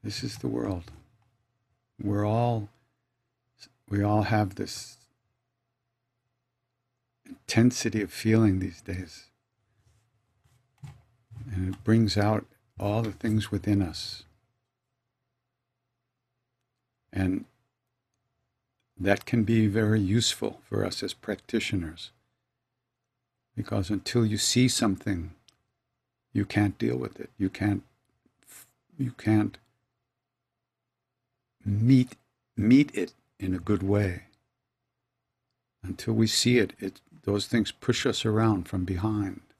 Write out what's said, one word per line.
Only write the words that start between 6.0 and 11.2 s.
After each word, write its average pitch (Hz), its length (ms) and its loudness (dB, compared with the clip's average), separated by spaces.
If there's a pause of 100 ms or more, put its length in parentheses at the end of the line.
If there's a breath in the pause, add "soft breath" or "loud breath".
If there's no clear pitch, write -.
intensity 110 760 0
of 95 100 -8
feeling 110 480 4
these - 220 -8
days. 90 440 -12 (2250)